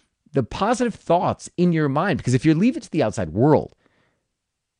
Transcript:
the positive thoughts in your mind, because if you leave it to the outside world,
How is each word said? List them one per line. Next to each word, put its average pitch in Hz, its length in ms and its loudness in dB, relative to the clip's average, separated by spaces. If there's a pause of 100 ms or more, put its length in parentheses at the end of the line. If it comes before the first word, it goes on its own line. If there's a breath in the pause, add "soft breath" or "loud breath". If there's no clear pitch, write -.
(300 soft breath)
the 131 140 0
positive 226 500 -2
thoughts 170 600 -2
in 175 160 2
your 156 160 0
mind, 151 300 -2
because 123 160 0
if 131 120 0
you 160 80 4
leave 226 220 0
it 302 80 -10
to - 80 -20
the 156 100 0
outside 104 280 -2
world, 110 440 2 (1040)